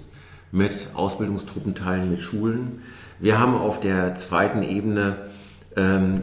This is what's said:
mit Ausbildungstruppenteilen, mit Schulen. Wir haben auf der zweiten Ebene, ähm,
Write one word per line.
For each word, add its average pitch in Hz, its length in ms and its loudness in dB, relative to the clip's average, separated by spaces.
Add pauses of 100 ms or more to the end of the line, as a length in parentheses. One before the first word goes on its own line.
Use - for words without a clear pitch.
(520)
mit 98 220 2 (220)
Ausbildungstruppenteilen, 92 1120 -2
mit 87 120 0
Schulen. 113 600 -4 (380)
Wir 107 180 4
haben 123 160 4
auf 104 260 0
der 92 360 0
zweiten 98 480 0
Ebene, 101 540 0 (580)
ähm, 95 460 4